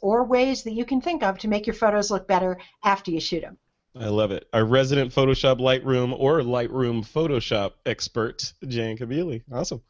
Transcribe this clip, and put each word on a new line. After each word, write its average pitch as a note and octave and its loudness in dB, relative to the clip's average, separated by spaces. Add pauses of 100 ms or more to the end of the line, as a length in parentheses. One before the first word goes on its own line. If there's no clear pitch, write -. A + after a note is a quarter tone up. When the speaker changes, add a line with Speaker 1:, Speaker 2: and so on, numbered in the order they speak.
Speaker 1:
or A3+ 2
ways B3+ 2
that A3+ -6
you A#3 -2
can B3+ 0
think E4+ -2
of F#3+ 0
to G#3+ -4
make G#3 0
your G#3+ -2
photos G#3 2
look G3 -2
better F#3 2 (260)
after G3 0
you D#3+ -2
shoot D#3 -4
'em. - -16 (400)
Speaker 2:
I A#2 -8
love G#2 2
it. - -6
Our A2 4
resident C3 2
Photoshop C3+ 4
Lightroom B2+ 2
or C#3+ 2
Lightroom A#2+ -2
Photoshop A#2+ -2 (140)
expert, - -4 (140)
Jan A2+ -4
Kabili. B2 -6 (100)
Awesome. C3 -6